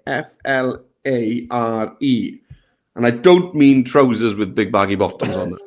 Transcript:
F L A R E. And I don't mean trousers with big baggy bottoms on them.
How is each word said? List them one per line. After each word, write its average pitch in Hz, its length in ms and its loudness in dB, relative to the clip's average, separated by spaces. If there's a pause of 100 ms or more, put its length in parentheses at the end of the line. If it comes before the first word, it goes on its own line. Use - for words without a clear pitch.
F 143 380 -8
L 131 400 -4 (220)
A 120 440 -4
R 113 500 -4
E. 123 380 -2 (580)
And 120 100 -2
I 120 40 4
don't 180 440 4
mean 139 300 6
trousers 117 500 2
with 101 200 -4
big 104 180 -2
baggy 98 220 0
bottoms 92 420 -4
on 92 140 -6
them. 90 160 -12